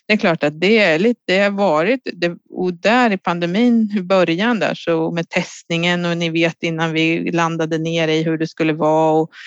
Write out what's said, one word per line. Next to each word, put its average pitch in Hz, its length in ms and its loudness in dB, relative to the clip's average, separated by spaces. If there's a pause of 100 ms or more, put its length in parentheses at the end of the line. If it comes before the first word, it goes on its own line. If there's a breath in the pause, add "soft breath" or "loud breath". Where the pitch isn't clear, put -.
det 208 60 0
är 220 40 2
klart 185 260 0
att 151 180 -2
det 208 180 4
är 170 200 4
lite, 226 260 0
det 185 140 0
har 202 120 2
varit, 196 500 0 (140)
det, 175 220 -4 (140)
och 180 240 -4
där 226 380 2
i 190 60 -2
pandemin, 202 760 0
i 190 60 -2
början 185 560 2
där, 151 160 -2
så 165 360 -2
med 170 180 -4
testningen 175 760 -2
och 170 120 -2
ni 170 140 -2
vet 165 320 -2
innan 165 300 -2
vi 165 400 -2
landade 165 460 -2
ner 165 300 -2
i 160 140 0
hur 160 160 -2
det 160 80 -4
skulle 160 260 -2
vara 156 400 2
och 160 180 2 (160 loud breath)